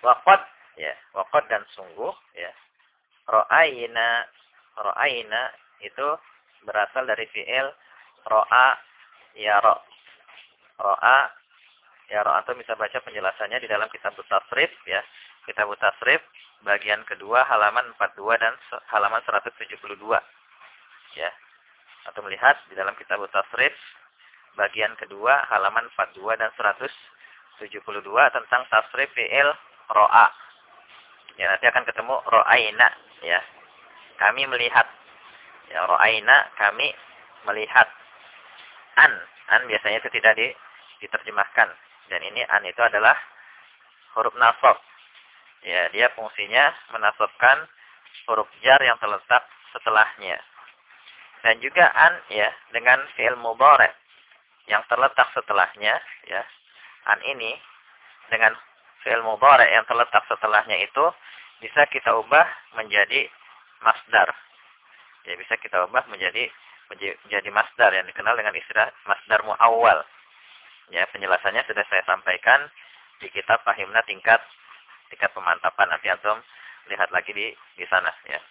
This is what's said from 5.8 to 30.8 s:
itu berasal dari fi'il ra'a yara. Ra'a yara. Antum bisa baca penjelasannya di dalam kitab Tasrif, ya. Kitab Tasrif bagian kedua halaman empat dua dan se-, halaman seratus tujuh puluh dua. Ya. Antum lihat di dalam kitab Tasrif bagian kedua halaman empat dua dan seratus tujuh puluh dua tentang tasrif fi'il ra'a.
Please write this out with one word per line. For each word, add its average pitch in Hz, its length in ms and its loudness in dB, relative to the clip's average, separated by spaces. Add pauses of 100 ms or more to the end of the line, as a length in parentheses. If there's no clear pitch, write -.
itu 131 240 -8 (560)
berasal 107 400 -4
dari 110 240 -6
fi'il 127 400 -6 (560)
ra'a 120 480 2 (640)
yara. 104 400 2 (1040)
Ra'a 120 640 0 (680)
yara. 104 240 -2
Antum 123 240 -6
bisa 113 160 -8
baca 110 240 -8
penjelasannya 107 640 -8
di 113 40 -16
dalam 107 200 -4
kitab - 260 -10
Tasrif, 117 560 -4 (140)
ya. 95 160 -4 (480)
Kitab 104 320 -6
Tasrif 117 400 0 (400)
bagian 104 480 -2
kedua 110 400 -2
halaman 113 480 0
empat - 160 -4
dua 107 240 -4
dan 113 160 -2 (160)
se-, - 240 -16
halaman 107 320 0
seratus 113 320 -6
tujuh 107 240 -18
puluh 101 160 -14
dua. 104 240 -2 (960)
Ya. 82 160 -8 (720)
Antum 104 240 -16
lihat 123 400 2
di 95 80 -20
dalam 95 240 -4
kitab 101 320 -6
Tasrif 117 400 -2 (800)
bagian 107 480 -4
kedua 107 480 -2
halaman 110 400 -2
empat - 240 -6
dua 104 240 -6
dan 110 240 -6
seratus 113 320 -4 (640)
tujuh 104 240 -16
puluh 101 240 -12
dua 117 320 2
tentang 123 320 -2
tasrif 123 480 -2
fi'il 135 320 0 (400)
ra'a. 107 400 6 (1120)